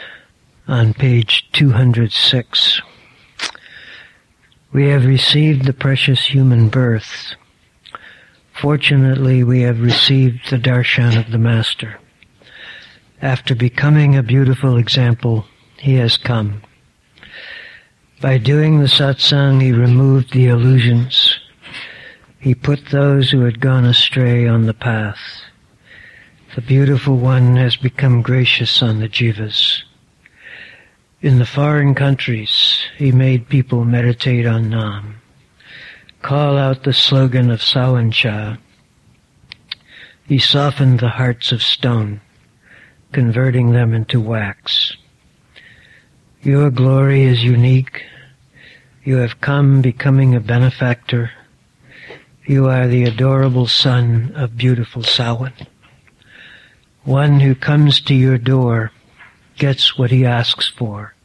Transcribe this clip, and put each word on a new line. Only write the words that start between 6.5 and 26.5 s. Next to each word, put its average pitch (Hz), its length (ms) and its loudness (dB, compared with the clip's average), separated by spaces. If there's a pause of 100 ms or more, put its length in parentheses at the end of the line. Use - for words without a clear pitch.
birth. 117 680 -4 (1160)
Fortunately, 135 920 0
we 123 180 2
have 120 180 0
received 123 720 0
the 131 80 -2
darshan 120 600 0
of 113 120 -6
the 117 60 -2
Master. 113 640 -2 (1200)
After 135 320 -4
becoming 139 640 2
a 135 80 0
beautiful 127 540 2
example, 117 680 -2 (320)
he 135 180 0
has 117 220 0
come. 104 460 -4 (1600)
By 135 160 0
doing 151 420 2
the 143 60 2
satsang, 139 760 2
he 131 100 2
removed 123 600 2
the 127 140 2
illusions. 120 920 2 (1000)
He 135 140 0
put - 380 -4
those 139 400 2
who 135 100 2
had 117 180 0
gone 131 240 2
astray 120 640 0
on 113 200 2
the 110 80 -4
path. 107 420 -6 (1400)